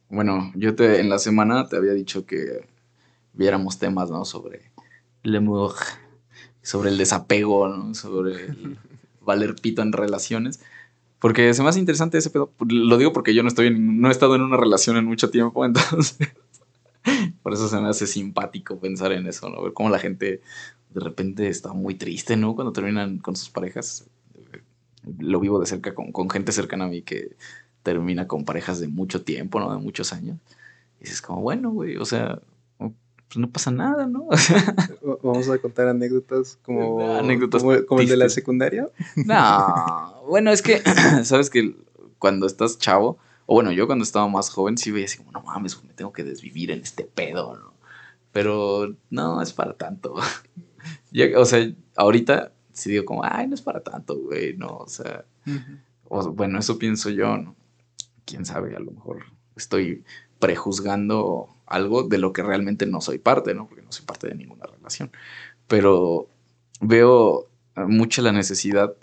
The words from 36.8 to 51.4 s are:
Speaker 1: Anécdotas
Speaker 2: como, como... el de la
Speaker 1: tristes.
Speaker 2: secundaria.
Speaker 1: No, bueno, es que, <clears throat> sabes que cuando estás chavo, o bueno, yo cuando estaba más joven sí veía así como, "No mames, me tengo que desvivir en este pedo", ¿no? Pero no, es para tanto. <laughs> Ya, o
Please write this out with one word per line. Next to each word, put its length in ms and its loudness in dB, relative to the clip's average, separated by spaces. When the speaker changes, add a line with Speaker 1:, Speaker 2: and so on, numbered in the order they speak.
Speaker 1:
Anécdotas 460 2
Speaker 2:
como, 240 6
como... 140 4
el 60 6
de 100 4
la 100 6
Speaker 1:
tristes. 80 0
Speaker 2:
secundaria. 540 -2
Speaker 1:
No, 1120 2
bueno, 240 4
es 100 2
que, 180 4
<clears throat> 220 6
sabes 260 4
que 240 2
cuando 260 4
estás 320 -2
chavo, 400 2
o 80 2
bueno, 180 6
yo 160 2
cuando 160 0
estaba 240 0
más 220 -2
joven 280 -2
sí 140 -6
veía 140 -4
así 120 -10
como, 140 -20
"No 100 -14
mames, 400 -10
me 120 -20
tengo 180 -14
que 100 -12
desvivir 480 -10
en 100 -6
este 240 -12
pedo", 520 -8
¿no? 160 -20
Pero 640 -2
no, 320 -4
es 100 -8
para 220 -6
tanto. 400 -12
<laughs> 100 -6
Ya, 140 6
o 60 8